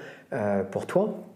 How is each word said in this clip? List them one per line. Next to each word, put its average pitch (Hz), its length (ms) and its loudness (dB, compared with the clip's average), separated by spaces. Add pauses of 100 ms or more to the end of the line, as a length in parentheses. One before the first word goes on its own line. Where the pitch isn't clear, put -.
(340)
euh, 104 300 2
pour - 220 -2
toi. - 320 2 (180)